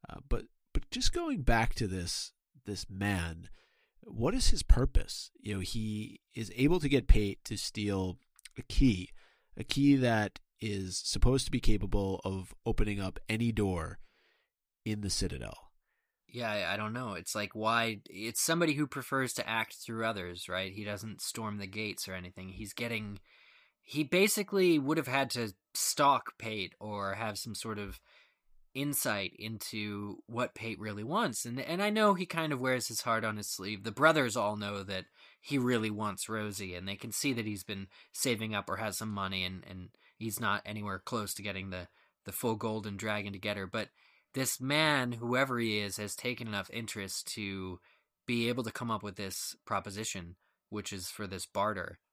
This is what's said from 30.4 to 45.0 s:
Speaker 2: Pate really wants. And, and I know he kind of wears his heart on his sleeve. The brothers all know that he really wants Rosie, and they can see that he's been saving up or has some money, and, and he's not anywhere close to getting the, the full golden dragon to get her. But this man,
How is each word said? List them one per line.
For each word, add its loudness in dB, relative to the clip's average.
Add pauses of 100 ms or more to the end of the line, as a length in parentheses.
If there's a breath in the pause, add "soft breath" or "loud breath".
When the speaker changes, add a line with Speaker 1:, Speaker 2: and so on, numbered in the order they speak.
Speaker 2:
Pate -8
really -6
wants. -2
And, -6
and -4
I 2
know 6
he -2
kind -2
of 0
wears 2
his -4
heart 2
on -2
his -8
sleeve. -6
The -4
brothers 6
all 2
know -4
that -6 (360 loud breath)
he -2
really 4
wants -4
Rosie, -4
and -8
they -6
can -10
see 0
that -2
he's -4
been -8 (260 loud breath)
saving -2
up -2
or -2
has -4
some -6
money, -2
and, -6
and -14 (280 soft breath)
he's -6
not 0
anywhere -6
close -6
to -12
getting -6
the, -8 (380 soft breath)
the -12
full -2
golden -4
dragon -4
to -8
get -2
her. -4
But -4 (420 soft breath)
this -2
man, 2